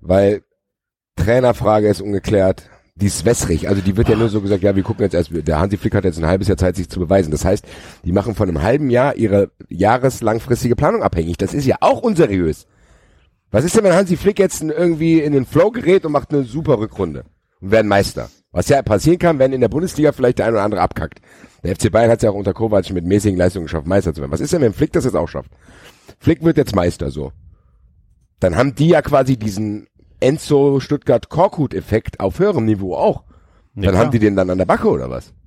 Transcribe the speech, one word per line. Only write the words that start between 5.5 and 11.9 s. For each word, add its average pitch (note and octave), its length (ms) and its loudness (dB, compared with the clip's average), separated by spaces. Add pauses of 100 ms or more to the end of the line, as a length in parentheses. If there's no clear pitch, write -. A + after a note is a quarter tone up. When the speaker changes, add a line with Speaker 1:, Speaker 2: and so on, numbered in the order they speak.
Speaker 1:
Hansi G2 160 0
Flick - 180 -4
hat G2+ 100 0
jetzt E2+ 140 -2
ein D#2+ 80 -2
halbes F#2+ 220 0
Jahr F#2+ 80 2
Zeit, F2+ 200 0
sich F2+ 120 -6
zu - 120 -10
beweisen. F2+ 300 2
Das D#2 140 -4
heißt, F#2+ 220 0 (380)
die E2+ 80 -2
machen G2+ 220 -2
von G2 140 -2
einem D#2+ 140 -4
halben C3+ 280 0
Jahr B2 260 2
ihre G2+ 340 2 (180)
jahreslangfristige A#2 1080 0
Planung F#3+ 260 0
abhängig. F2 340 -2
Das G2 180 -4
ist C#3+ 120 -2
ja B2+ 140 2
auch B3+ 200 2